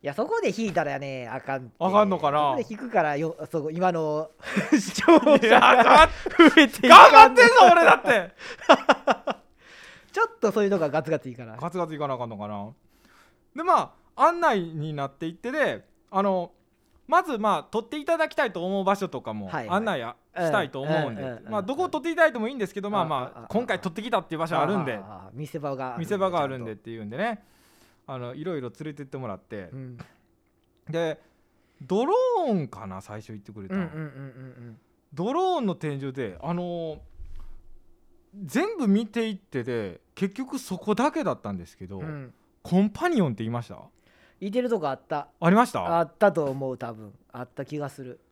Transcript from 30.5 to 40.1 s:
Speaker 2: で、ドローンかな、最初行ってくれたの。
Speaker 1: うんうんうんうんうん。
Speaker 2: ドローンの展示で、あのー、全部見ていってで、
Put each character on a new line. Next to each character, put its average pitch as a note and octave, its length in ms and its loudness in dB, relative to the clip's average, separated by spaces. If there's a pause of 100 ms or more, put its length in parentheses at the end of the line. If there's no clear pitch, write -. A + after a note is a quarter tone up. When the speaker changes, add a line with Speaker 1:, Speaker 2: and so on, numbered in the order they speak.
Speaker 2:
で、 D#3+ 320 -6 (640)
ド G3 240 -2
ロ F4+ 80 -2 (340)
ー A#3 40 -2
ン D#3 160 -4
か - 180 -16
な、 F#2+ 160 -14
最 G#2+ 180 -16
初 A2 120 -20
行 G#2 100 -18
っ - 20 -20
て A2 80 -20
く G#2 100 -18
れ F#2+ 60 -12
た F#2+ 60 -8
の。 F#2+ 80 -4
Speaker 1:
う - 20 -6
ん - 20 -12
う - 40 -14
ん - 20 -20
う D#3 60 -14
ん - 0 -
う D#3+ 40 -12
ん - 20 -10
う D3+ 40 -16 (600)
ん。 A2 100 -20 (320)
Speaker 2:
ド F3 200 -6
ロ F4+ 260 -2
ー - 20 -4
ン A#3 60 -4
の F3+ 80 -4
展 C#3+ 260 -8
示 C3+ 120 -10
で、 A#2 280 -8
あ D#3+ 140 -8
の F3 80 -6
ー、 E3+ 360 -10 (1500)
全 F4 340 -4
部 B3 100 -2
見 G#3+ 180 2
て A3+ 220 -4
い G#3+ 40 -6
っ F#3+ 40 -10
て - 260 -10
で、 A2 380 -8 (140)